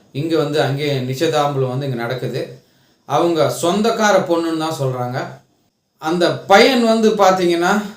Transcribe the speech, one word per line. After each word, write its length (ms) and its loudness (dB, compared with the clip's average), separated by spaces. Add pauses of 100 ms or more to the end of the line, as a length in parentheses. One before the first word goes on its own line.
(120)
இங்க 260 -2
வந்து 240 0
அங்கே 380 -2
நிச்சயதாம்பலம் 720 -2
வந்து 160 -6
இங்க 120 -4
நடக்குது. 640 -8 (460)
அவங்க 560 0
சொந்தக்கார 580 2
பொண்ணுன்னு 380 -2
தான் 220 -4
சொல்றாங்க. 440 -4 (720)
அந்த 340 0
பையன் 520 4
வந்து 260 4
பார்த்தீங்கன்னா 720 2 (160)